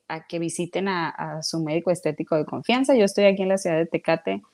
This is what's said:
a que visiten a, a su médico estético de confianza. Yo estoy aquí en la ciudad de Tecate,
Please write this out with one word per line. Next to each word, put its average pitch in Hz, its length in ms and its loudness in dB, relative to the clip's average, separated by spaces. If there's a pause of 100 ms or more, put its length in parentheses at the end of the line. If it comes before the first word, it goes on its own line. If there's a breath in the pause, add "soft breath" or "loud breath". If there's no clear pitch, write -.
a 160 200 -10
que 175 120 -8
visiten 170 480 -4
a, 170 220 -2
a 156 340 -8
su - 200 -4
médico 165 280 0
estético 156 440 -2
de 151 100 0
confianza. 254 500 0
Yo 220 80 6
estoy 202 220 4
aquí 196 160 4
en 190 80 0
la 190 80 2
ciudad 175 200 0
de 165 100 2
Tecate, 165 560 -2 (100)